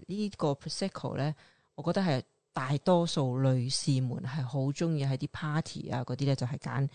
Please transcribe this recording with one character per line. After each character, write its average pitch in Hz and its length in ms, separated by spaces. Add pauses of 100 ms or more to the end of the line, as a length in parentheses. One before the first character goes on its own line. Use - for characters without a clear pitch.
呢 208 300
個 165 120
Prosecco - 680
呢， 143 160 (440)
我 147 80
覺 165 80
得 196 120
係 165 160 (320)
大 139 260
多 175 280
數 131 340
女 131 280
士 135 320
們 127 240
係 135 200
好 123 180
鍾 156 340
意 139 80
喺 135 120
啲 143 140
party - 600
啊 127 140
嗰 123 120
啲 143 100
呢， 139 80
就 131 100
係 139 140
揀 139 360